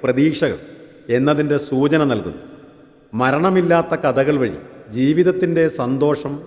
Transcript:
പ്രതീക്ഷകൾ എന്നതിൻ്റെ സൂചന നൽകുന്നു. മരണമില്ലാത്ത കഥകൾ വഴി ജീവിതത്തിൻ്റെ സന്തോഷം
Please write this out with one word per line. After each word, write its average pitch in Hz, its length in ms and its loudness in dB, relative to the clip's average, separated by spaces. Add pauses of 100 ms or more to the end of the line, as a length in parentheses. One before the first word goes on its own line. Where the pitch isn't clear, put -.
പ്രതീക്ഷകൾ 139 540 0 (600)
എന്നതിൻ്റെ 147 400 2 (100)
സൂചന 143 320 2 (120)
നൽകുന്നു. 92 300 -6 (720)
മരണമില്ലാത്ത 165 800 2 (140)
കഥകൾ 135 380 2
വഴി 101 140 -4 (380)
ജീവിതത്തിൻ്റെ 165 680 2 (160)
സന്തോഷം 139 500 -2 (140)